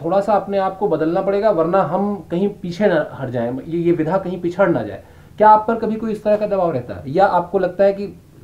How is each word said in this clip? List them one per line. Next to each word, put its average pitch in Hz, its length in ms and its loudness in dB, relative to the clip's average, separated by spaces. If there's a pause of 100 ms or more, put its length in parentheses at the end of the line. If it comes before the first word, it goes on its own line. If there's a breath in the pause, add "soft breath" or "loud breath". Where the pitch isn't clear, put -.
थोड़ा 180 160 2
सा 208 120 0
अपने 196 260 0
आप 190 200 -2
को 202 100 0
बदलना 175 340 0
पड़ेगा, 202 280 2
वरना 175 320 2
हम 185 480 -2
कहीं 180 180 0
पीछे 196 380 -2
ना 165 260 2
हट 131 160 -8
जाएं, 123 320 -4
ये, 165 180 -6
ये 170 140 2
विधा 156 260 0
कहीं 185 220 -6
पिछड़ 180 300 0
ना 127 120 0
जाए? 98 220 -10 (340 soft breath)
क्या 208 100 6
आप 214 200 6
पर 226 100 0
कभी 220 180 -4
कोई 220 160 -6
इस - 120 -8
तरह 208 120 4
का 208 100 -2
दबाव 190 260 0
रहता 120 220 -6
है, 92 160 -10
या 180 160 4
आपको 180 320 0
लगता 185 260 0
है 196 80 6
कि 196 260 -10 (260)